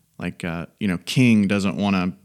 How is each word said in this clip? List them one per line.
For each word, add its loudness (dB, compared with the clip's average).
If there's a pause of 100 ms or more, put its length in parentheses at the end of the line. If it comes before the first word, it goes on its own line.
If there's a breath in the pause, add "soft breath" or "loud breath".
(160)
like, -10
uh, -8 (120)
you -4
know, -2
king 4
doesn't 0
wanna 0 (120)